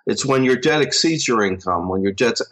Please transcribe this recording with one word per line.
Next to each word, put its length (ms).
It's 200
when 160
your 140
debt 260
exceeds 460
your 160
income, 440
when 140
your 80
debt's 420